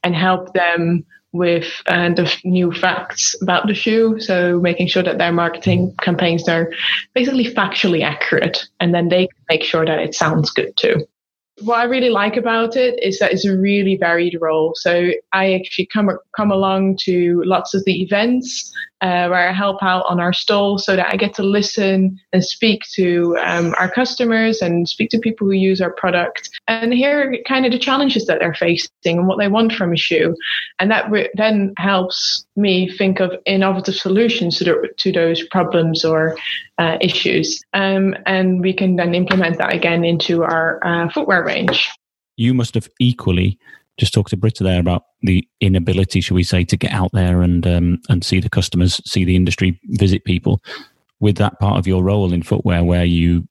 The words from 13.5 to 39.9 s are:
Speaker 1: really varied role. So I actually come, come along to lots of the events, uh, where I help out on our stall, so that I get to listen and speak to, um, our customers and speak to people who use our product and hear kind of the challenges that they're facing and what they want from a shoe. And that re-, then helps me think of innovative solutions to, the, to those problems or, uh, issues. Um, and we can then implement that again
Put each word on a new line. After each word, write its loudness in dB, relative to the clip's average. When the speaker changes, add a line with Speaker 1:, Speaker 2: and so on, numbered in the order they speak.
Speaker 1:
really 2
varied 0
role. 0
So 0
I 2
actually -4
come, 0
come 0
along 0
to 2
lots -2
of -2
the 0
events, -2
uh, 0
where 0
I -2
help -2
out 0
on 0
our 0
stall, 0
so 0
that 0
I -2
get -2
to -6
listen 0
and 2
speak 0
to, 2
um, 0
our 0
customers 0
and 0
speak -4
to 0
people -2
who 2
use 2
our -2
product -2
and 0
hear 2
kind 2
of 2
the 0
challenges 0
that 0
they're -2
facing 0
and 0
what 0
they 0
want 2
from -2
a 0
shoe. 0
And 2
that 0
re-, 0
then 2
helps -2
me 2
think 0
of 0
innovative 0
solutions 0
to, -2
the, 2
to 0
those 0
problems 0
or, 0
uh, 0
issues. 0
Um, 0
and 2
we 0
can 2
then 0
implement 0
that 0
again 0